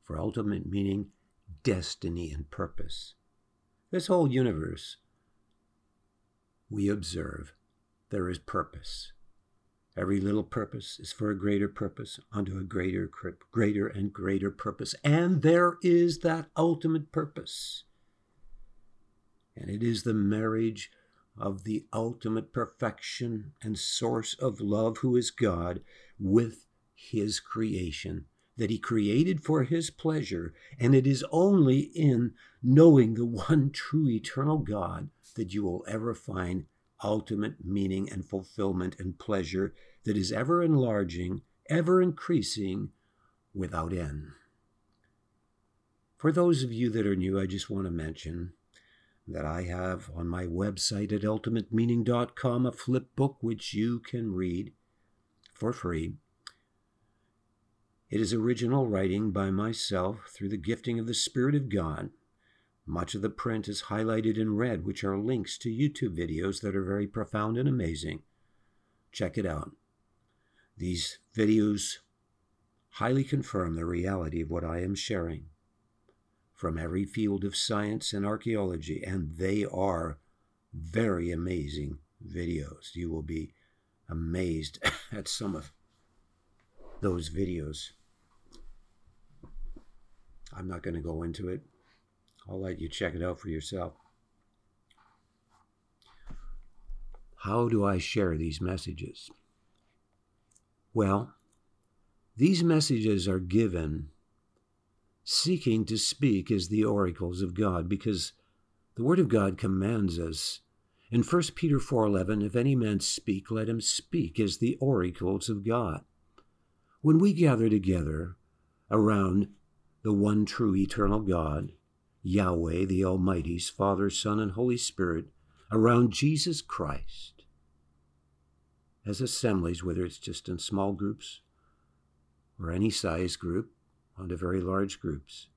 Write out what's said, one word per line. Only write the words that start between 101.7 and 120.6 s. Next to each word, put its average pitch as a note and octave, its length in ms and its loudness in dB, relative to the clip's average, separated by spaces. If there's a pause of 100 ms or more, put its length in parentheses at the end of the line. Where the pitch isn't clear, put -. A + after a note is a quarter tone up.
these E3+ 260 6
messages A2 640 4
are F#2 120 2
given F2 680 0 (1120)
seeking A#2+ 640 2
to A2 140 -2
speak A2 500 2
as F#2+ 200 0
the G#2+ 140 2
oracles F#2 600 0
of F2+ 100 -4
God, F2+ 340 0
because G2 460 -2 (600)
the A#2 80 -4
Word F3 160 4
of C#3 100 4
God G2 260 4
commands F#2+ 640 0
us D#2+ 440 -6 (500)
in A#2+ 100 6
First E3+ 320 2
Peter C#3+ 260 2
four A2+ 280 2
eleven, G2+ 340 2
"If G#2 140 -2
any C3 200 4
man G#2+ 260 2
speak, - 500 -4
let A2 180 -2
him A2+ 120 -2
speak - 580 -2
as G2+ 180 2
the A#2+ 200 2
oracles F#2+ 720 0
of G#2 160 -4
God." A2+ 400 0 (960)
When D#3+ 180 8
we G3 140 6
gather C3 360 6
together F2+ 640 2 (540)
around G2+ 640 4 (480)
the G#2+ 100 0
one G#2 320 4
true G2+ 320 0